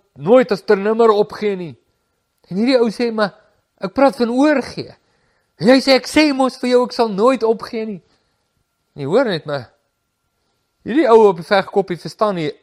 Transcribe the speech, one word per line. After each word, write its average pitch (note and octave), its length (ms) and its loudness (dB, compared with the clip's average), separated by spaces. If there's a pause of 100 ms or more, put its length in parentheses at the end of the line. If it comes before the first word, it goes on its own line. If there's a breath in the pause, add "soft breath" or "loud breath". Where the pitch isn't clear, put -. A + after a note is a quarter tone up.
(160)
nooit G#3+ 360 2
as G3 100 -4
ter G#3 160 2
nimmer A3 320 2
opgee G#3 460 -2
nie." E3 200 -12 (720)
En E3+ 80 -8
hierdie B3 220 2
ou A#3 100 2
sê, A#3 240 -4
"Maar G#3+ 220 -4 (460)
ek F#3+ 120 -8
praat C4+ 220 2
van A#3 140 -2
oorgee." C4 640 -2 (640)
En F3 80 0
jy C4 120 6
sê, C4+ 160 2
"Ek B3+ 120 -2
sê D4+ 260 2
mos C4 240 -2
vir B3 120 -6
jou, B3 160 2
ek - 80 -10
sal A#3 160 -2
nooit A#3 340 0
opgee A3 420 -4
nie." G3+ 160 -12 (920)
En D3 60 -14
jy C3+ 40 -8
hoor A#3 200 0
net, F3+ 200 -6
maar C#3 260 -10 (1120)
hierdie A3+ 260 0
ou A3 180 6
op F#3 80 0
die E3+ 80 -12
vegkoppie F#3+ 540 -2
verstaan G3 380 -4
nie D#3 160 -4 (120)